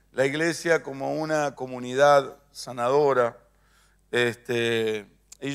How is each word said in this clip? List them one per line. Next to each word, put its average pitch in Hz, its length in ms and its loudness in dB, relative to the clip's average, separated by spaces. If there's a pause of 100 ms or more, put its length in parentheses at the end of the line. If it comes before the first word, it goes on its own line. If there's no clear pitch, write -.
(120)
La 131 140 0
iglesia 160 560 0
como 135 320 -8
una 151 420 -4
comunidad 131 800 2 (160)
sanadora. 127 840 0 (760)
Este, 117 1000 -2 (300)
y 139 140 -6